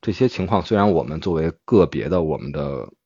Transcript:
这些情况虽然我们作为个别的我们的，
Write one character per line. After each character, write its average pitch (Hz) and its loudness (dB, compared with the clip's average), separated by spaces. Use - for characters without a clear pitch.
这 - -6
些 127 0
情 92 -2
况 110 0
虽 107 0
然 101 4
我 80 2
们 78 -8
作 87 -2
为 80 -2
个 101 6
别 69 -4
的 87 0
我 78 -2
们 64 -10
的， 69 -6